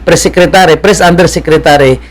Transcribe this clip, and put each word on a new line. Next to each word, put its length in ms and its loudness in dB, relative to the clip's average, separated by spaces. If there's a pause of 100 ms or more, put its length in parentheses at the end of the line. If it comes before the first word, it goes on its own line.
Press 220 0
secretary, 560 0
press 180 0
undersecretary 1120 0